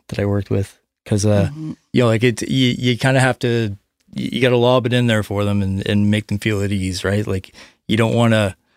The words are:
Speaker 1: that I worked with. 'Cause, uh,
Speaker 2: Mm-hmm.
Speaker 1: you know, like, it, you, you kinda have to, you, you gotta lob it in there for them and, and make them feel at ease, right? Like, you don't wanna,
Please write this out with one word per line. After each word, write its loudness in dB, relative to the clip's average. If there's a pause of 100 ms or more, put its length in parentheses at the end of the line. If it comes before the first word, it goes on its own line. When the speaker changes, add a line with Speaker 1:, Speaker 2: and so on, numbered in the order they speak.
Speaker 1:
that -10
I 0
worked -2
with. -4 (280)
'Cause, 0
uh, 4
Speaker 2:
Mm-hmm. -8 (200)
Speaker 1:
you 2
know, 2
like, 2
it, 0
you, 0
you -2
kinda 2
have 0
to, -2 (380)
you, -6
you -4
gotta 4
lob 4
it -2
in 2
there 2
for -2
them 0
and, -4
and 2
make 0
them -4
feel -2
at -2
ease, -4
right? 0
Like, -6 (340)
you 0
don't 2
wanna, 2 (200)